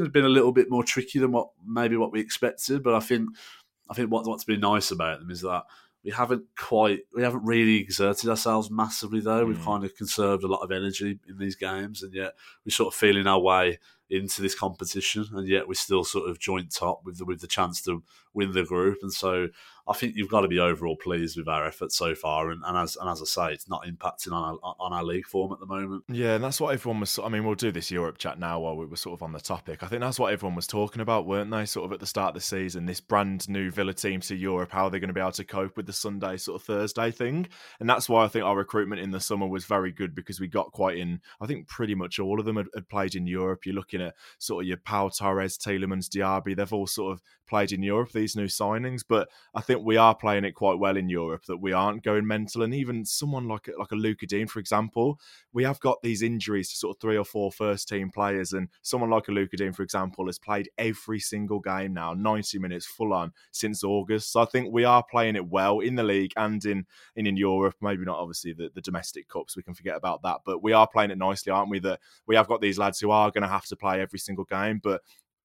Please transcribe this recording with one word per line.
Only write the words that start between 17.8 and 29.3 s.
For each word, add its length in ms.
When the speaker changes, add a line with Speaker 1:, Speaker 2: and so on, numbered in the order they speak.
Speaker 1:
to 220
win 200
the 100
group. 400
And 100
so 360
I 60
think 200
you've 140
got 140
to 60
be 120
overall 340
pleased 440
with 100
our 160
effort 260
so 240
far. 360
And, 140
and 120
as, 200
and 120
as 140
I 20
say, 300
it's 140
not 180
impacting 460
on 300
our, 160
on 140
our 100
league 240
form 260
at 60
the 80
moment. 420
Speaker 2:
Yeah, 260
and 100
that's 160
what 140
everyone 260
was, 180
I 100
mean, 160
we'll 100
do 180
this 180
Europe 280
chat 200
now 220
while 160
we 100
were 100
sort 220
of 40
on 100